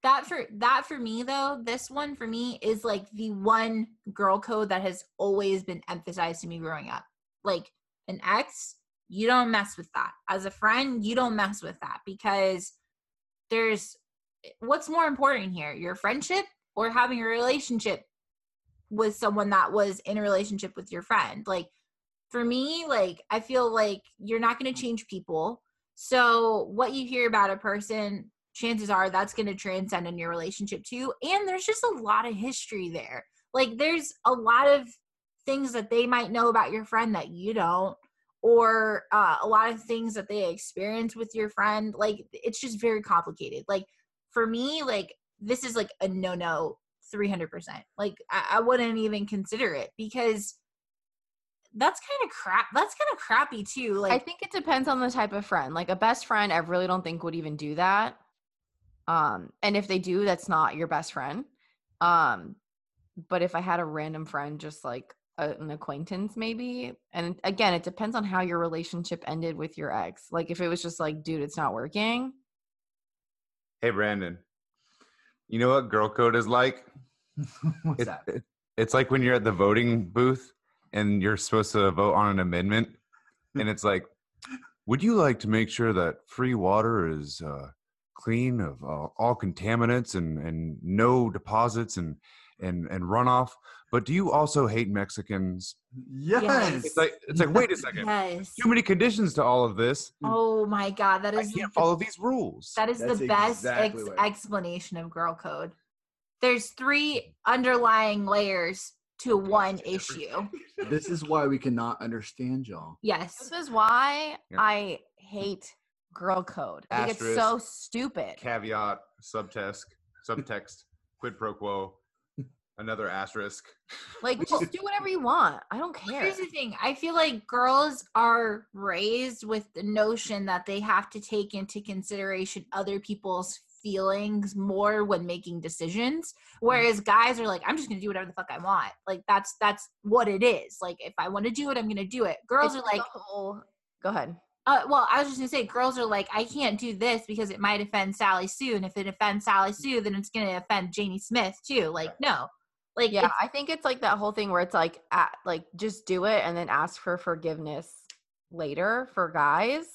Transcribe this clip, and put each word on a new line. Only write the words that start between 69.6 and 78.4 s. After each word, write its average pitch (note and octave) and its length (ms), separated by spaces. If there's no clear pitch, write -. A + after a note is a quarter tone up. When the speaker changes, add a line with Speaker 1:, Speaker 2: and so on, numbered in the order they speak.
Speaker 2:
your D3+ 120
ex. F2 400
Like, E3 200
if F3 100
it F3 80
was E3+ 140
just E3+ 180
like, D#3 240
"Dude, D#3+ 160
it's C#3+ 160
not C#3+ 160
working." A3 640
Speaker 3:
Hey, A#2+ 100
Brandon, G2 480
you A2+ 100
know B2 120
what C3 180
girl G#2+ 200
code A#2 280
is A#2 100
like? B2 380
Speaker 4:
<laughs> - 460
What's C3+ 200
Speaker 3:
It, - 20
Speaker 4:
that? F2+ 220
Speaker 3:
it, - 160